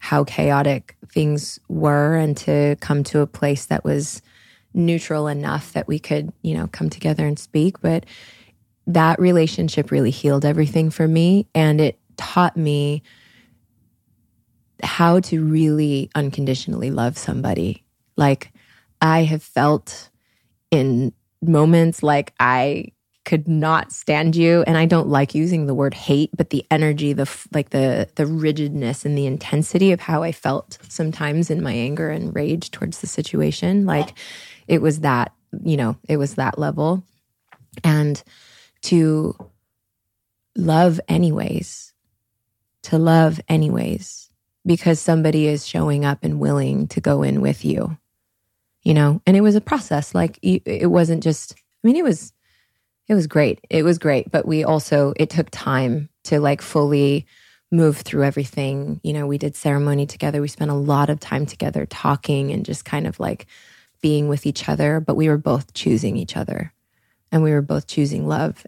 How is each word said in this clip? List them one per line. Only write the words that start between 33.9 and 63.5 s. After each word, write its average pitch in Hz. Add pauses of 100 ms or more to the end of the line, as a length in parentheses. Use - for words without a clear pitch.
it 165
was 156
that, 131 (300)
you 160
know, 113 (100)
it 151
was 139
that 131
level. 156 (800)
And 151 (600)
to 156 (1200)
love 165
anyways, - (880)
to -
love 160
anyways, - (380)
because 170
somebody 156
is 147
showing 147
up 143
and 151
willing 143
to -
go 143
in -
with 135
you, - (880)
you 160
know? 151
And 185
it 196
was 208
a 214
process. 160
Like, 170
y-, 185
it -
wasn't 165
just, -
I -
mean, 247
it 349
was, 208 (720)
it 220
was 175
great. 147
It 160
was 170
great. 143
But -
we 156
also, 147
it 156
took 165
time 135 (160)
to, 147
like, 143
fully 143 (440)
move 160
through 147
everything. 139
You 156
know, 147
we 143
did 147
ceremony 143
together. 147
We 147
spent 147
a 143
lot 143
of 151
time 139
together 147
talking 139
and -
just -
kind 151
of, -
like, - (540)